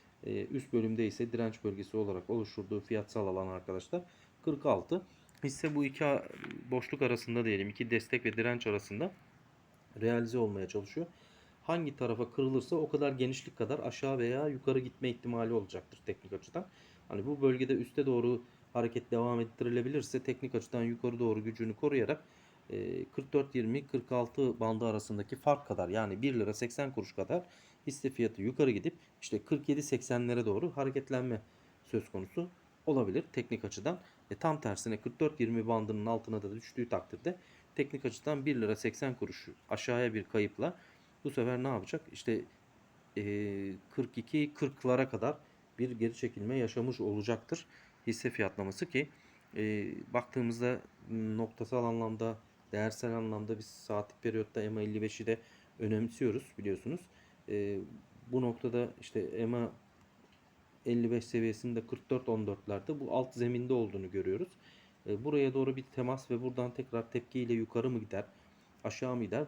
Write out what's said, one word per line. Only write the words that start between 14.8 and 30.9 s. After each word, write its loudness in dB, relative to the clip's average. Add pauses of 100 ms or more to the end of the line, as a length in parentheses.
ihtimali -2
olacaktır -4
teknik -6
açıdan. -8 (420)
Hani -4
bu -2
bölgede 4
üste 0
doğru 4 (320)
hareket 0
devam 4
ettirilebilirse 0
teknik -4
açıdan 0
yukarı 0
doğru 4
gücünü -2
koruyarak, 2 (460)
e, -4
kırk -6
dört 2
yirmi, 0
kırk -2
altı 2
bandı 2
arasındaki -2
fark 4
kadar, 0
yani 0
bir 2
lira 2
seksen -2
kuruş -6
kadar 0 (440)
hisse -4
fiyatı 0
yukarı 4
gidip -2 (280)
işte -2
kırk 0
yedi 4
seksenlere 2
doğru 2
hareketlenme 0 (440)